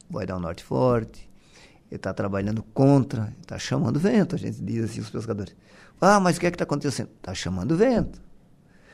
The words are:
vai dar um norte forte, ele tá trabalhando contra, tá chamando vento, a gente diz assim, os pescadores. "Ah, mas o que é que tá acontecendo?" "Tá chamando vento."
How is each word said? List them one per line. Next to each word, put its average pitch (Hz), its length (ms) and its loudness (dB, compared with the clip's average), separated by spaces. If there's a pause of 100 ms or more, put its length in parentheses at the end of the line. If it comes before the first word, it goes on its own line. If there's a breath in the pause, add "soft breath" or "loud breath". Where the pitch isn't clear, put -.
vai 101 160 -6
dar 92 120 -6
um - 20 -4
norte 85 240 -6
forte, 123 640 0 (640 soft breath)
ele - 80 -10
tá 95 160 -4
trabalhando 101 480 -2 (120)
contra, 131 600 4 (120)
tá - 120 -10
chamando 131 420 0
vento, 202 360 2
a - 20 -2
gente 110 240 -8
diz 113 240 -4
assim, 110 140 -8
os 107 100 -8
pescadores. 110 460 -6 (440 soft breath)
"Ah, 202 200 6
mas 180 180 2
o - 20 -8
que 175 80 0
é 170 40 0
que 175 60 -6
tá 175 60 -2
acontecendo?" 143 460 -2 (120)
"Tá 90 120 -8
chamando 92 440 -2
vento." 233 440 2 (720 soft breath)